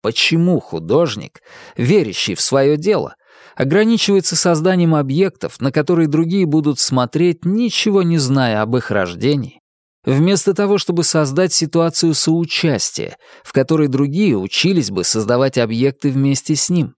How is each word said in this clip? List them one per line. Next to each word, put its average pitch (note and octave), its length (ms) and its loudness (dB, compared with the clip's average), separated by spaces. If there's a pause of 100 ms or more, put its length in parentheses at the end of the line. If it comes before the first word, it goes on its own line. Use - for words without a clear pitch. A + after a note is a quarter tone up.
Почему E3 580 0
художник, F2 800 -4 (380)
верящий A#2+ 560 0
в - 80 -6
свое C#3 340 2
дело, D#3 380 -2 (420)
ограничивается G3 800 2
созданием E3+ 580 2
объектов, D3 680 -2
на B2+ 120 -2
которые E3 360 2
другие E3 380 0
будут D3 320 0
смотреть, D3+ 680 0
ничего G3+ 580 0
не E3+ 160 2
зная B2+ 440 0
об A#2 140 -2
их - 140 -4
рождении, A2+ 720 -2 (440)
вместо F3 500 2
того, G3+ 240 0
чтобы E3+ 260 -2
создать D#3+ 480 0
ситуацию E3 600 0
соучастия, - 1000 -2 (280)
в - 80 -16
которой D3 360 2
другие C#3+ 480 0
учились B2+ 540 -2
бы F#2 140 -4
создавать A#2+ 540 0
объекты B2 520 0
вместе C#3 460 0
с - 140 -4
ним? E3 280 0